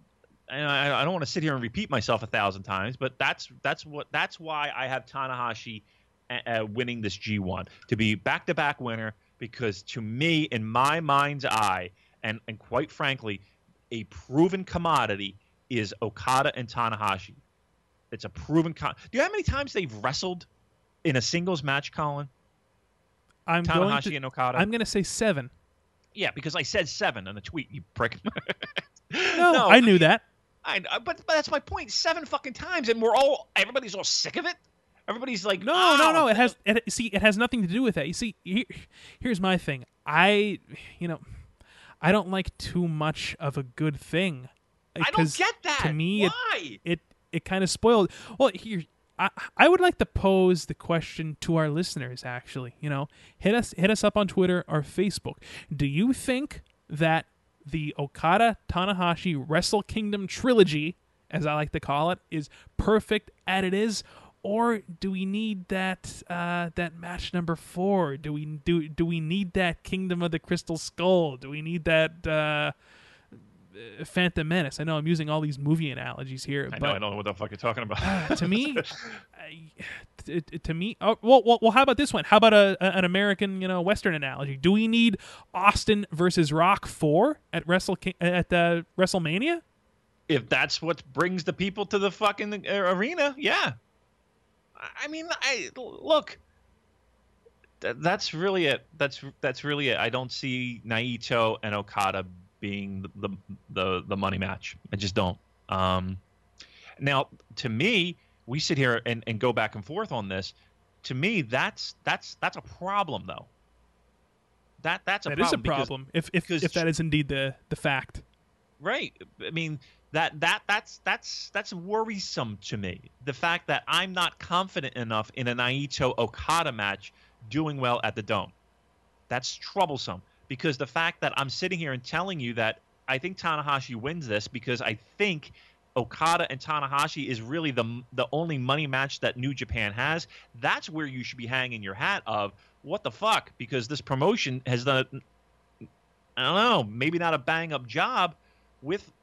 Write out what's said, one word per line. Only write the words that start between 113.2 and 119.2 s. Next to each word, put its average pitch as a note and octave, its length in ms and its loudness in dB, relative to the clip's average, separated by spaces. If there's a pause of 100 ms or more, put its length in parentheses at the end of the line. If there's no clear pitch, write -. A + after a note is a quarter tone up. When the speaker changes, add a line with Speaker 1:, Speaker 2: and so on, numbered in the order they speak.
Speaker 1:
though. - 180 -12 (1400)
That, E3+ 240 -2
that's G3 220 -2
a - 20 -4
Speaker 2:
That C#3+ 100 -2
is - 140 4
a - 40 0
Speaker 1:
problem A#3 40 -4
because C#3 260 -2
Speaker 2:
problem C3+ 280 -10
if, E3 180 -4
if, F3+ 140 -2
Speaker 1:
'cause E3 160 -2
Speaker 2:
if E3+ 100 0
that E3 140 0
is D#3+ 120 0
indeed D3+ 280 0
the, C3+ 260 -4 (160)
the D3+ 60 -4
fact. - 480 -4 (560)
Speaker 1:
Right. F#3 340 -4 (320)